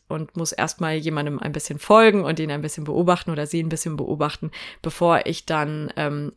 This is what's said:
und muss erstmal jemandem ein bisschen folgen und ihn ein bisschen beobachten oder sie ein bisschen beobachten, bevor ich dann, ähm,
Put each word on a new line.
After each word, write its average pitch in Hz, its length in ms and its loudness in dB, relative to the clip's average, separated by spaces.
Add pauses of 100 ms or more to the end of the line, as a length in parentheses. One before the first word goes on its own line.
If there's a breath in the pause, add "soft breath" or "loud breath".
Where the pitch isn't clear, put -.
und 156 280 -8
muss 165 140 -2
erstmal 156 440 -2
jemandem 151 440 -2
ein 147 140 -6
bisschen 151 260 -6
folgen 208 440 8
und 156 160 -2
ihn 156 120 -4
ein 147 100 -4
bisschen 151 220 -8
beobachten 170 480 2
oder 151 160 -4
sie 165 160 -2
ein 165 60 -2
bisschen 156 280 -4
beobachten, 151 540 -4 (300 loud breath)
bevor 170 440 2
ich - 200 -4
dann, 151 500 -2
ähm, 147 420 -4